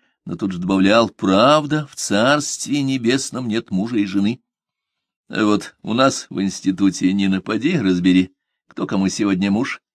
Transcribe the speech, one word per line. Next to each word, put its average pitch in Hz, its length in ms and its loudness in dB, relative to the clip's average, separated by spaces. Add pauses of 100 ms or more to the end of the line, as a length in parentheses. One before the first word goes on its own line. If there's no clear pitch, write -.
(240)
но - 120 -10
тут 95 160 -4
же 87 60 -8
добавлял: 95 500 4
«Правда, 139 800 2
в - 80 -20
Царстве 139 880 0
Небесном 127 640 -2
нет 117 240 -4
мужа 107 280 -2
и 101 80 0
жены». 101 340 -2 (880)
А 107 160 -2
вот 104 380 -2
у 107 120 -6
нас 131 360 0
в 85 120 -6
институте, 95 680 0
Нина, 95 280 0
поди 117 380 -2
разбери, 92 560 2 (320)
кто - 200 -8
кому 98 220 0
сегодня 98 440 0
муж 110 280 -2 (140)